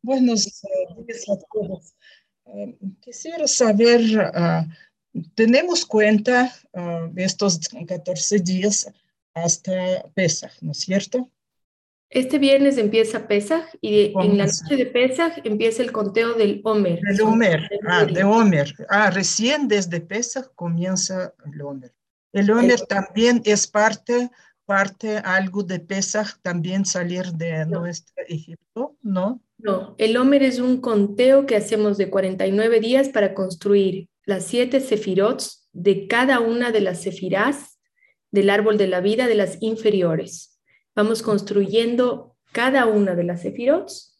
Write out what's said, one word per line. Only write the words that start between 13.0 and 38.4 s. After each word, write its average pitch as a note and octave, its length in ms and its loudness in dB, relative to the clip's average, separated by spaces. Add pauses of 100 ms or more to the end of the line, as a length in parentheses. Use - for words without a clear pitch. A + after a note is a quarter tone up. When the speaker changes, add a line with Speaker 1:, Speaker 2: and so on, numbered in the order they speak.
Speaker 2:
Pesaj G#3 380 -2 (160)
y G#3+ 100 -6
de, G#3 160 4
en - 60 -6
la F#3+ 80 -2
Speaker 1:
Comienza. G3+ 440 2
Speaker 2:
noche C#4+ 120 0
de B3+ 100 0
Pesaj C4 560 0
empieza A3+ 400 -2
el A#3 100 -4
conteo A3 420 -2
del G#3 300 2
Omer. G3 360 2
Speaker 1:
Del G3 160 0
Speaker 2:
Son A3 160 4
Speaker 1:
Omer. G3+ 360 2
Speaker 2:
cuarenta G3+ 60 -6
y G3+ 80 -6
nueve F3 140 0
Speaker 1:
Ah, G#4 80 6
de - 80 0
Speaker 2:
días. F3+ 140 2
Speaker 1:
Omer. G3 480 4 (160)
Ah, G3+ 200 4
recién A3+ 580 -2
desde F3+ 320 -2
Pesaj A#3 540 -8
comienza F3+ 800 -4 (160)
el D3 120 -16
Omer. C#3 300 -14 (400)
El G3+ 120 2
Speaker 2:
El G3+ 80 4
Speaker 1:
Omer A#3+ 300 6
también A3+ 640 0
es G#3 220 2
parte, A#3 640 0 (360)
parte G3 520 -2
algo F#3+ 460 -2
de F3 160 -6
Pesaj, G3+ 640 -6
también F3+ 420 -2
salir F3+ 480 -4
de D#3+ 340 -4
Speaker 2:
No. E3 140 -4
Speaker 1:
nuestro F3 340 -10 (140)
Egipto, E3 720 -12
¿no? G3+ 400 -4 (160)
Speaker 2:
No, G3 400 -4
el A3 200 2
Omer C4+ 240 4
es B3 180 2
un B3+ 220 0
conteo A#3+ 640 4
que B3+ 100 0
hacemos G#3 400 0
de F#3+ 140 -2
cuarenta F#3+ 360 -2
y F#3+ 60 0
nueve A3+ 260 2
días B3+ 300 2
para G3+ 260 0
construir F#3+ 720 0 (180)
las F#3+ 180 -4
siete B3 360 0
sefirot G#3 640 0 (300)
de F#3+ 360 0
cada B3+ 320 2
una A#3 320 -2
de G#3+ 100 2
las F3+ 200 -4
sefirás F#3+ 760 -4 (520)
del G3 200 2